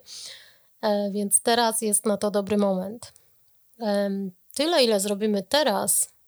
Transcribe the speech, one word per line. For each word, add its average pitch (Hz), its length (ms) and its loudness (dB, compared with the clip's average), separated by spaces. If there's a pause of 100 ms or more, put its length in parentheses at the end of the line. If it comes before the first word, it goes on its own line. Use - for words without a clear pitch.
(800)
e, 208 300 0
więc 202 300 -2
teraz 233 400 2
jest 214 240 -2
na 202 120 0
to 208 140 -2
dobry 202 260 0
moment. 196 560 -2 (640)
Em, 202 520 -2 (220)
tyle, 311 300 2
ile 226 160 4
zrobimy 202 440 -2
teraz, 208 720 0 (140)